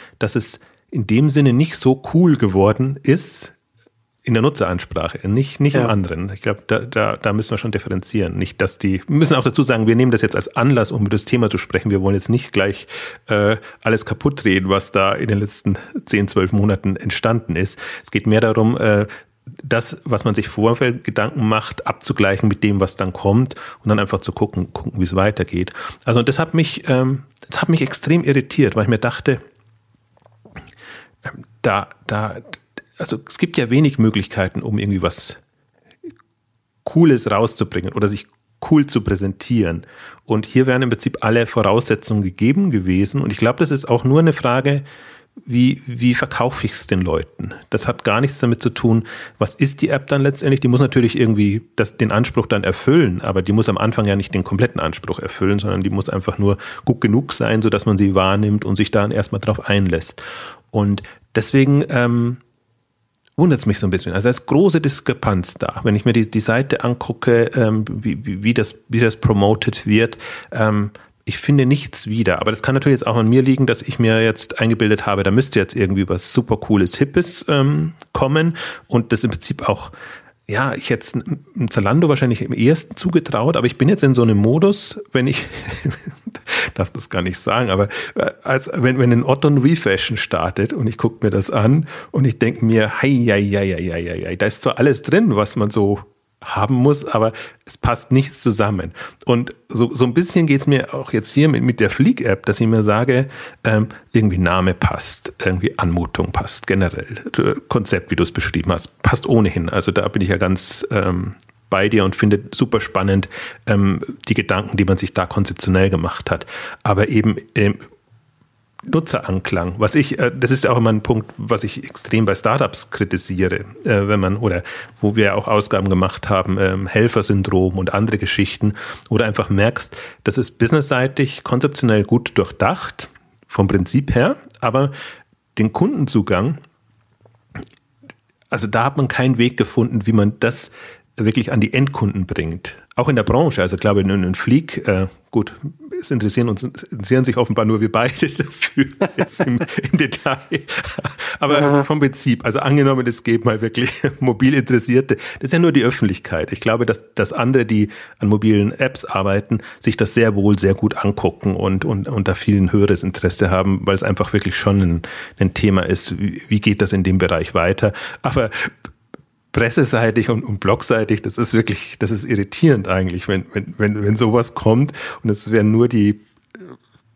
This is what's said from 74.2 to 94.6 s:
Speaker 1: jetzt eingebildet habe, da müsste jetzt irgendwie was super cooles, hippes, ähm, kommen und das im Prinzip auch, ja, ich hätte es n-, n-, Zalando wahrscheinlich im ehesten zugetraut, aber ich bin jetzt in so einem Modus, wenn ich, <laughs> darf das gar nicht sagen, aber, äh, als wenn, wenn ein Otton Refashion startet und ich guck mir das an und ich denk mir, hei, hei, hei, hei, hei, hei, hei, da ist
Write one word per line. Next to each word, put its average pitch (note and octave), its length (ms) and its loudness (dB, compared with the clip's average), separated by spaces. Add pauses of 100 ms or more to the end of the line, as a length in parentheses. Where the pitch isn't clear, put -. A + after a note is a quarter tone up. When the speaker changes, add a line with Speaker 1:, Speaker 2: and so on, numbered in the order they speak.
Speaker 1:
jetzt - 380 -2
eingebildet G#2+ 460 2
habe, G2 180 0
da F#2+ 80 2
müsste C3 260 2
jetzt G2 160 0
irgendwie F#2+ 360 0
was - 240 -4
super A#2 240 0
cooles, G2 400 0
hippes, F3 500 -2
ähm, D3+ 460 0 (180)
kommen D#3 460 0 (300)
und A#2+ 260 0
das G#2+ 100 0
im A#2 80 2
Prinzip - 380 -4
auch, - 240 -4 (560)
ja, A#2+ 260 -2
ich - 140 -8
hätte A#2 160 0
es - 80 -6
n-, - 320 -6 (100)
n-, B2 140 -2
Zalando C3+ 400 2
wahrscheinlich C3 320 0
im - 100 -6
ehesten D3 460 0
zugetraut, D#3+ 580 0
aber A#2+ 100 0
ich B2 120 -2
bin B2+ 100 2
jetzt G3 160 2
in C3+ 100 6
so A#2+ 80 4
einem A2+ 160 4
Modus, D3+ 640 2 (140)
wenn B2+ 140 0
ich, C#3 180 -2 (640)
<laughs> - 640 -8
darf - 180 -4
das - 180 -10
gar F2+ 120 -4
nicht F2+ 160 -4
sagen, A#2 320 0
aber, G2 180 2 (280)
äh, - 160 -2 (120)
als C3 320 -2
wenn, B2+ 240 2
wenn B2 140 4
ein A#2 100 4
Otton C#3 360 2
Refashion B2 580 2
startet F#2 560 -2
und D3+ 140 -2
ich - 100 -6
guck - 260 -2
mir A2 60 4
das G2 200 0
an B2+ 380 2 (240)
und C#3 140 2
ich A#2 120 0
denk A#2+ 240 0
mir, A2 400 2
hei, C#3 120 2 (160)
hei, G2+ 200 4
hei, G2 160 0
hei, F2+ 240 -2
hei, E2+ 140 -4
hei, F2 220 -8
hei, F2+ 100 -6
da F#2+ 100 0
ist - 180 -2